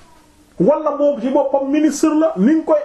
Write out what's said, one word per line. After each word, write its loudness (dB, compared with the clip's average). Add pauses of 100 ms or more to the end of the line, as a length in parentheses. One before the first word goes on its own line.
(600)
wala 0
moom 0
ci -4
boppam 0
ministre 0 (100)
la, 0
ni 2
nga -2
koy 2